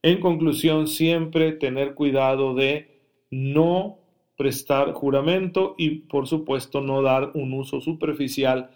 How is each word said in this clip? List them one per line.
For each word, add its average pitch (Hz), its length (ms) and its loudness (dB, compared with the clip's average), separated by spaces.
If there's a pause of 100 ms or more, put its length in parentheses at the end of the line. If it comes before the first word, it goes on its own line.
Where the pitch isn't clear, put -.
en 175 180 4
conclusión, 156 680 2
siempre 165 640 0
tener 139 420 -2
cuidado 135 600 2
de 139 440 -2 (320)
no 160 720 0 (360)
prestar 139 560 0
juramento 175 880 0
y, 156 220 -2
por 139 260 -4
supuesto, 139 560 -4
no 135 180 -2
dar 135 340 2
un 131 200 -4
uso 135 260 -6
superficial 139 960 -2